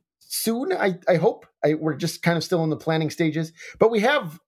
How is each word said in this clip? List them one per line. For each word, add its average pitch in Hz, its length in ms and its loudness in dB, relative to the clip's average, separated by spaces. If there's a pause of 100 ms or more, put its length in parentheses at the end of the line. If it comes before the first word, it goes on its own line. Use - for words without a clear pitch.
(200)
soon, 247 540 -4
I, 196 240 0 (100)
I 180 100 4
hope. 214 280 0 (180)
I, 151 120 2
we're 156 200 -2
just 160 280 -6
kind 170 140 2
of 156 60 -2
still 170 200 0
in 160 80 0
the 143 60 -2
planning 160 340 -2
stages, 160 420 -2 (260)
but 226 120 6
we 226 80 0
have 214 480 0